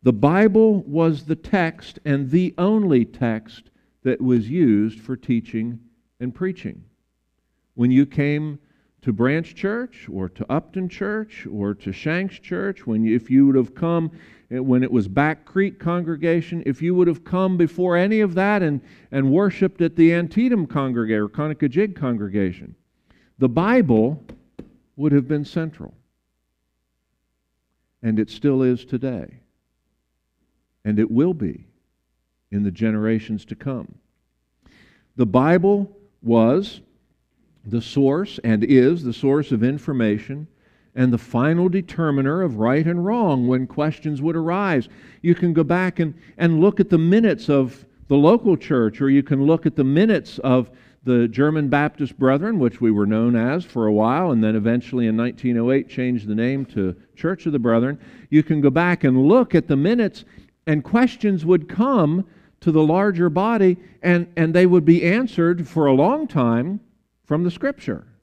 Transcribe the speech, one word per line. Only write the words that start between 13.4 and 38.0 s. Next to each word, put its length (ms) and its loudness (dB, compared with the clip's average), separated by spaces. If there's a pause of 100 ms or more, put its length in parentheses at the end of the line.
would 100 4
have 200 0
come, 340 -2 (420)
eh, 80 -6
when 240 2
it 80 -4
was 180 0
Back 360 -2
Creek 340 -4
congregation, 880 -4
if 160 -4
you 140 -2
would 120 4
have 180 -4
come 320 -2
before 400 0
any 240 2
of 140 0
that 280 0
and, 180 -2 (300)
and 200 0
worshiped 500 0
at 160 -2
the 160 6
Antietam 520 0
congregation 560 -2
or 80 -2
Conococheague 640 -2
congregation, 800 -4 (640)
the 120 2
Bible 720 2 (720)
would 160 -2
have 160 2
been 180 -4
central. 480 -10 (2000)
And 160 -2
it 120 -2
still 320 -2
is 240 0
today. 560 -8 (1400)
And 140 -2
it 120 0
will 220 0
be 320 -8 (840)
in 120 -2
the 80 -2
generations 720 -4
to 100 -14
come. 380 -12 (1200)
The 80 2
Bible 680 2 (260)
was 600 0 (840)
the 160 -4
source 640 -2